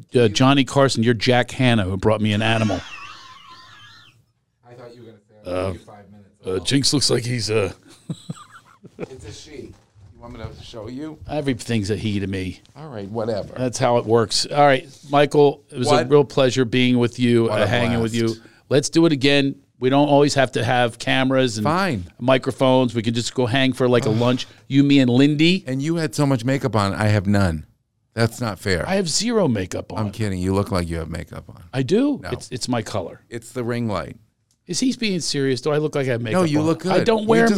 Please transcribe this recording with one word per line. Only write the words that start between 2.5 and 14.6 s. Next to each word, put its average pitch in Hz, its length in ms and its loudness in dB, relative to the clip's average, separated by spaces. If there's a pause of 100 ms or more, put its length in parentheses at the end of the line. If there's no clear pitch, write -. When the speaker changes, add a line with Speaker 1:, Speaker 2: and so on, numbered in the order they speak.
Speaker 2:
<laughs> - 60 -18 (1800)
I 123 60 -20
thought 120 220 -20
you 123 60 -20
were 110 60 -20
gonna 107 100 -20 (100)
say, - 80 -20 (100)
"I'll - 100 -6 (120)
Speaker 1:
Uh, 95 40 -2
Speaker 2:
give 90 100 -12
you - 40 -20
five - 260 -20
minutes." - 180 -20 (160)
Speaker 1:
uh, 95 60 -6
Speaker 2:
Oh. 92 80 -2
Speaker 1:
Jinx 131 340 0
looks 135 160 0
like 123 160 0
he's, 120 240 -6
uh, 104 240 0 (600)
<laughs> - 640 -20
Speaker 2:
It's - 280 -14
a - 60 -14
she. - 420 -18 (400)
You 117 80 -20
want 120 120 -18
me 117 60 -16
to 110 240 -14
show 110 260 -14
you? 147 280 -12 (120)
Speaker 1:
Everything's 120 600 -2
a 107 60 0
he 101 240 -2
to 98 80 -2
me. 92 340 -6 (140)
Speaker 2:
All 151 140 -18
right, 104 200 -12
whatever. 107 480 -6
Speaker 1:
That's 123 200 -4
how 120 200 2
it 117 80 0
works. 113 400 2
All 147 200 2